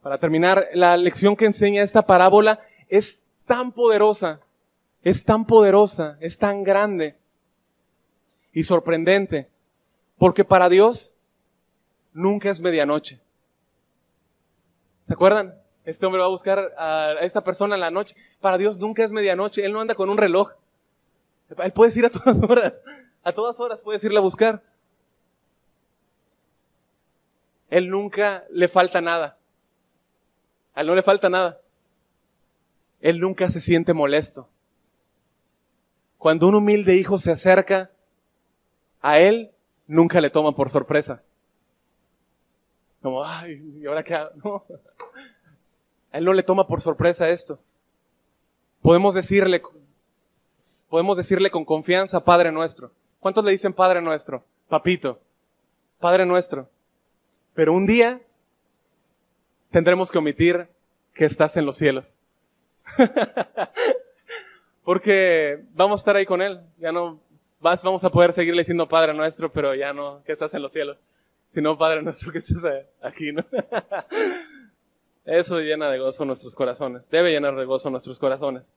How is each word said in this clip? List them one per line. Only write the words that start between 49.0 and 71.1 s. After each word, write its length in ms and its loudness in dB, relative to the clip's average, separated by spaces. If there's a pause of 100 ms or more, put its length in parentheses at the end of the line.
decirle, 460 0 (1300)
podemos 280 0
decirle 320 0
con 160 -4
confianza, 580 -2
"Padre 280 6
nuestro". 400 -8 (280)
¿Cuántos 260 -2
le 60 2
dicen 220 -2
"Padre 280 2
nuestro"? 420 -6 (240)
Papito. 540 -2 (800)
Padre 260 2
nuestro. 440 -4 (840)
Pero 200 2
un 120 0
día 360 2 (1500)
tendremos 420 2
que 60 -2
omitir 500 0 (460)
que 120 0
estás 320 0
en 80 0
los 120 -6
cielos. 420 -2 (680)
<laughs> 2000 -4
Porque 800 0 (100)
vamos 260 0
a 20 -10
estar 140 2
ahí 100 0
con 160 -2
él. 200 -6 (160)
Ya 140 -8
no 280 -6 (400)
vas, 240 0
vamos 200 -2
a 60 0
poder 240 4
seguirle 280 0
diciendo 280 -2
Padre 240 2
nuestro, 380 -6
pero 240 -2
ya 180 -6
no 300 -12
que 100 -8
estás 200 -8
en 80 -10
los 120 -12
cielos, 240 -8 (500)